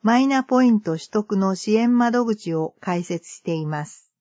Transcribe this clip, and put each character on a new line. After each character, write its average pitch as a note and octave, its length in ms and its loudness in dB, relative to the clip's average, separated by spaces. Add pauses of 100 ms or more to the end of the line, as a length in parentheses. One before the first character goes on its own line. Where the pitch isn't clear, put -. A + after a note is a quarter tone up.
マ A3+ 180 2
イ C4+ 80 2
ナ C4+ 160 0
ポ B3+ 200 2
イ A#3+ 80 6
ン G#3+ 100 2
ト D#3+ 160 -4
取 - 60 -10
得 G#3 340 -4
の F#3+ 180 0
支 G#3+ 200 -2
援 A#3+ 220 2
窓 A#3+ 280 2
口 G#3+ 300 -4
を D#3+ 260 -4
開 F3 220 -4
設 - 280 -10
し - 120 -20
て E3+ 100 -4
い D#3 140 -4
ま D3+ 180 -6
す。 - 360 -20